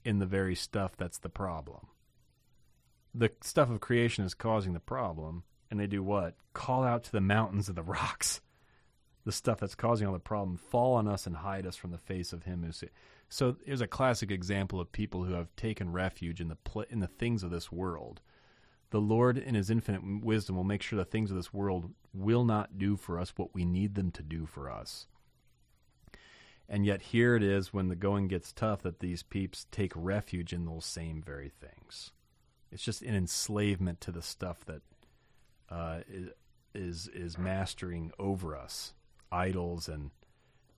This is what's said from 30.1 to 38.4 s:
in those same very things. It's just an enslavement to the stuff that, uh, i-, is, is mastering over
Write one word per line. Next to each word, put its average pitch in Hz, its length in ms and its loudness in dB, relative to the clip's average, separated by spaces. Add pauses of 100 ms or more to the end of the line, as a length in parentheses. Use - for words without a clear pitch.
in 87 120 -2
those 82 200 -6
same 80 380 -6
very 71 280 -10 (100)
things. - 520 -18 (580)
It's - 140 -10
just - 180 -4
an 117 120 -2
enslavement 95 880 0
to 92 100 -8
the 85 100 -8
stuff - 440 -8
that, 78 160 -10 (880)
uh, 82 380 -6
i-, 90 240 -10 (420)
is, 90 340 -6
is 85 280 -8
mastering 90 840 -2
over 92 380 -2